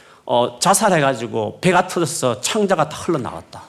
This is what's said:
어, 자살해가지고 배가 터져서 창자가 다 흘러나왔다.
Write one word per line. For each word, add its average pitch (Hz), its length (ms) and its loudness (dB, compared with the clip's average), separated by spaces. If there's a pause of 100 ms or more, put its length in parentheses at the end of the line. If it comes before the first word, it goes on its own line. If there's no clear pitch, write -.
(240)
어, 120 340 0
자살해가지고 135 1040 0
배가 180 260 2
터져서 135 540 -2
창자가 190 480 0
다 - 80 -12
흘러나왔다. 101 720 -6